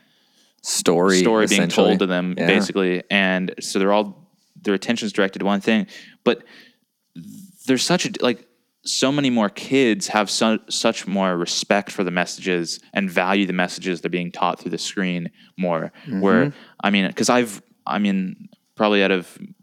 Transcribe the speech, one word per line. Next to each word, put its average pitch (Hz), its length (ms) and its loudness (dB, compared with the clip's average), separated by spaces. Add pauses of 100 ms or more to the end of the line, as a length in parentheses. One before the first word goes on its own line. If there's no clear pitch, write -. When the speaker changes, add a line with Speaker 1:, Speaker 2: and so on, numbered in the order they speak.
(640)
Speaker 1:
Story, 92 580 2
Speaker 2:
story 110 260 4
being 101 160 4
Speaker 1:
essentially. - 260 2
Speaker 2:
told 107 120 4
to 98 60 2
them, 90 300 -2
Speaker 1:
Yeah. 87 100 -2
Speaker 2:
basically. 92 640 2
And 92 500 0
so - 180 -4
they're 95 160 2
all, 104 340 -2 (320)
their 101 140 0
attention's 113 360 -4
directed 98 280 -2
to 95 80 -2
one 101 160 0
thing. 110 240 2 (360)
But 120 200 0 (1200)
there's 131 160 2
such 175 240 0
a, 135 40 -4 (100)
like, 123 260 -2 (380)
so - 280 0
many 143 180 2
more 113 200 2
kids 117 580 0
have 107 220 0
su-, 110 280 0 (100)
such - 380 -2
more 95 300 0
respect 98 560 -2
for - 100 -4
the 87 80 0
messages 87 720 -4 (140)
and 95 160 -2
value 92 360 2
the 90 60 -4
messages 90 480 -2
they're 87 100 -6
being 87 220 -4
taught 87 260 -2
through - 120 -10
the 85 80 -4
screen 87 520 -4 (260)
more. 87 360 -4 (160)
Where, 98 380 2
Speaker 1:
Mm-hmm. 143 100 -6 (260)
Speaker 2:
I 101 80 0
mean, 98 220 0
'cause - 160 -2
I've, 120 340 0 (240)
I 82 120 -4
mean, 95 500 -4 (280)
probably 104 260 2
out 95 80 2
of 90 280 -2 (240)